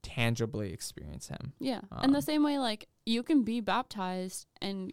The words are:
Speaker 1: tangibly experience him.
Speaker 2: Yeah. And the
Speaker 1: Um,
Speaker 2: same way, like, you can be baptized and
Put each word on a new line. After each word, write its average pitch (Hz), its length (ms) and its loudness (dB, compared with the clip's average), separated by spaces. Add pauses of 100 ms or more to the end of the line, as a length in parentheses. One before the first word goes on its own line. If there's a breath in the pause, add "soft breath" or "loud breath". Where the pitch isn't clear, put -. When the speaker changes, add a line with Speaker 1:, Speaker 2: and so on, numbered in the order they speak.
Speaker 1:
tangibly 113 680 0
experience - 560 -10
him. - 320 -8
Speaker 2:
Yeah. 262 200 -2 (120)
And 277 200 4
the 285 60 6
Speaker 1:
Um, 277 40 0
Speaker 2:
same 302 200 2
way, 285 160 4
like, 226 300 -2 (180)
you 233 160 2
can 285 220 6
be 233 160 0
baptized 190 840 -2 (140)
and 196 320 -4